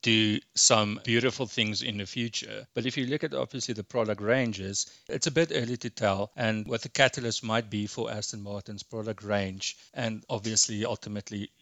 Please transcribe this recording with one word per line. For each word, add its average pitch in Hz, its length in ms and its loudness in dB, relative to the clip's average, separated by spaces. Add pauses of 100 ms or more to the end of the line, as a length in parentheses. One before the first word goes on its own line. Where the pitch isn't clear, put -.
do 110 380 6 (140)
some 107 520 6
beautiful 117 400 2
things 107 360 0
in 110 160 -4
the 101 80 -4
future. 110 680 -6
But 117 120 -2
if 131 120 -4
you 131 80 0
look 143 180 -2
at 147 100 -4
obviously 131 400 -4
the 104 120 -8
product 107 360 -2
ranges, 104 720 0 (140)
it's - 200 -2
a 156 40 0
bit 160 240 4
early 120 220 0
to 120 120 -8
tell 101 460 2
and 110 320 0
what 117 140 -2
the 131 80 -8
catalyst 131 520 2
might 113 280 0
be 104 180 -2
for - 240 -4
Aston 104 320 -6
Martin's 101 400 -10
product 107 400 -6
range 98 540 -2 (160)
and 113 360 -4
obviously 107 540 0
ultimately 104 640 -6 (120)